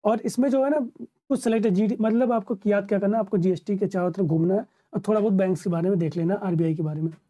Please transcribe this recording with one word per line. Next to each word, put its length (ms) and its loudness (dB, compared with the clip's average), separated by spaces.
और 180 2
इसमें 280 0
जो 140 2
है 60 0
ना, 220 -2
कुछ 420 -6
सिलेक्ट 220 0
है, 60 2
जीडी, 300 2
मतलब 300 2
आपको 340 -2
याद 220 0
क्या 120 0
करना 180 0
है, 20 0
आपको 180 -2
जीएसटी 400 0
के 100 -2
चारों 240 -2
तरफ 140 -2
घूमना 280 2
है 120 -2
और 140 -4
थोड़ा 120 2
बहुत 140 2
बैंक्स 300 0
के 60 -2
बारे 200 0
में 100 2
देख 180 -2
लेना, 160 0
आरबीआई 420 0
के 80 -4
बारे 180 -4
में 100 -2